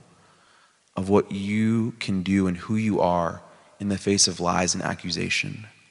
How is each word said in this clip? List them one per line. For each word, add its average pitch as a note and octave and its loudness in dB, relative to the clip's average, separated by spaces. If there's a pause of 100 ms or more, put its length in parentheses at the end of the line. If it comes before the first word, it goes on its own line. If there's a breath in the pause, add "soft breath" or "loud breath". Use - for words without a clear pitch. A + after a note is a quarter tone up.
(960 soft breath)
of F#2+ -4
what G2+ 4
you A2 0
can F#2+ -2
do F#2+ 4
and F2+ -2
who G2 -4
you A2 2
are F2 0 (360 loud breath)
in G2+ -4
the G2 0
face G2 2
of F2 -4
lies F2+ 0
and F2+ -6
accusation. F2+ -6 (220)